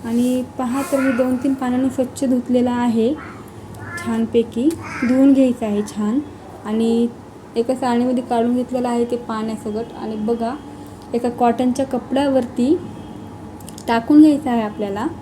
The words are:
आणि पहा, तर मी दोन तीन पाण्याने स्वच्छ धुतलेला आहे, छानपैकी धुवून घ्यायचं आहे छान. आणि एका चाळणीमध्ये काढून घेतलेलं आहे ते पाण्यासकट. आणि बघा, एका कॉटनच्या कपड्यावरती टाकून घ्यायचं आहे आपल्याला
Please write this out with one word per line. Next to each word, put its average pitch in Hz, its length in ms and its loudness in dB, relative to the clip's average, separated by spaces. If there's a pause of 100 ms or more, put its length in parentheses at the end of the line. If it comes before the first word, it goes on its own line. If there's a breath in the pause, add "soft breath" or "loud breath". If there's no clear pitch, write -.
आणि 247 380 0 (140)
पहा, 254 240 -2 (100)
तर 277 80 2
मी 269 120 2
दोन 254 240 2
तीन 269 180 0
पाण्याने 254 360 0
स्वच्छ 262 360 -2
धुतलेला 247 460 2
आहे, 240 680 0 (640)
छानपैकी 226 640 0 (380)
धुवून 269 260 6
घ्यायचं 254 320 4
आहे 208 160 0
छान. 208 380 -2 (460)
आणि 233 420 2 (480)
एका 233 180 0
चाळणीमध्ये 247 500 2
काढून 240 320 2
घेतलेलं 247 340 -2
आहे 240 160 2
ते 240 100 -2
पाण्यासकट. 220 720 -6 (160)
आणि 220 140 -6
बघा, 226 400 -2 (580 loud breath)
एका 240 160 0
कॉटनच्या 247 560 2
कपड्यावरती 262 920 0 (1080)
टाकून 240 340 6
घ्यायचं 285 280 6
आहे 233 120 2
आपल्याला 208 460 -4 (140)